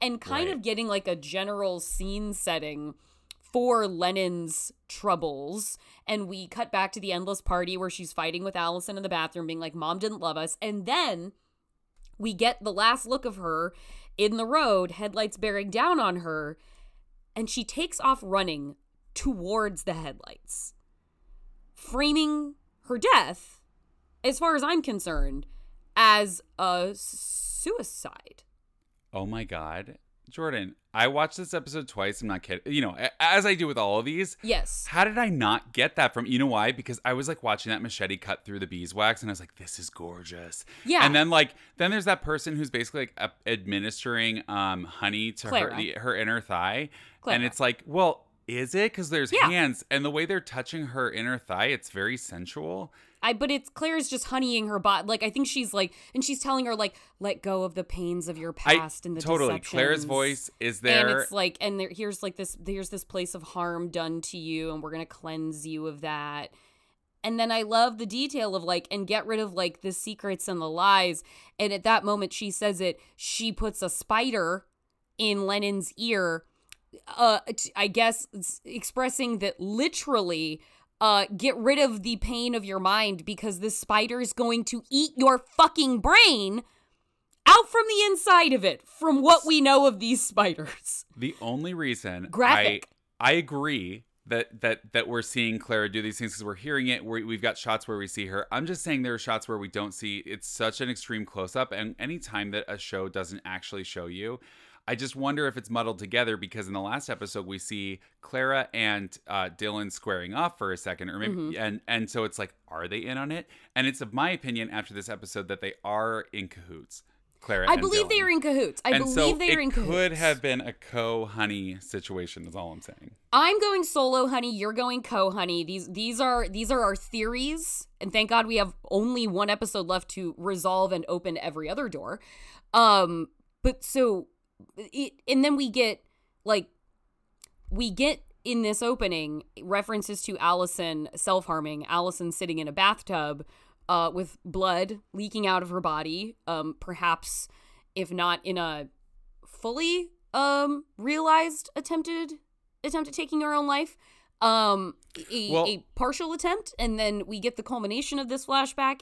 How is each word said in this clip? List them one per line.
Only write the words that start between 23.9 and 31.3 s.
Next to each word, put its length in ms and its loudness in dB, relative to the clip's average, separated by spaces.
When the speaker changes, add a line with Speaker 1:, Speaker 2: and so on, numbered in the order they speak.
Speaker 1:
as 140 0
far 180 4
as 60 2
I'm 200 2
concerned, 640 -2
as 440 8
a 320 0
s-, 100 -12
suicide. 1400 -8
Speaker 2:
Oh 140 -6
my 180 -6
God. 540 -10
Jordan, 460 -6
I 140 6
watched 320 2